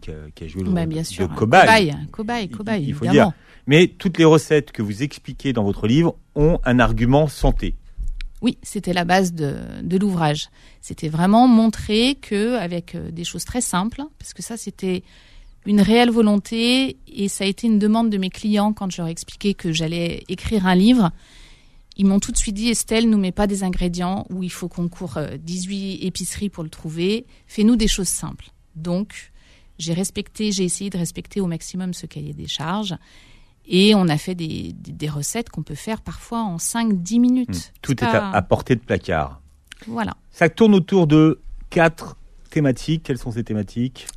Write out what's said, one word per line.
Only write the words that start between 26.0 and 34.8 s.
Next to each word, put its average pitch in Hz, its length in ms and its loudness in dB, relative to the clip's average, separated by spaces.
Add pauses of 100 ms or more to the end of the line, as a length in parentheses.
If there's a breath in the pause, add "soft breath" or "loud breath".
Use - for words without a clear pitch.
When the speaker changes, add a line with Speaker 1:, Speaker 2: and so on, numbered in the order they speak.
Speaker 2:
épiceries 185 420 -6
pour 175 140 -10
le 160 80 -12
trouver. 180 560 -4 (220 soft breath)
Fais-nous 220 260 2
des 220 140 2
choses 185 200 -2
simples. » - 420 -8 (260)
Donc, 175 560 -6 (480 soft breath)
j'ai 165 140 -4
respecté, 202 580 -4
j'ai 190 100 -2
essayé 190 280 -4
de 185 80 -8
respecter 175 420 -6
au 185 80 -2
maximum 180 440 -6
ce - 140 -12
cahier 147 280 -12
des - 120 -14
charges. 180 480 -6 (760 soft breath)
Et 202 260 6
on 185 140 4
a 156 80 2
fait 185 180 -6
des, 156 380 -8
des, - 200 -16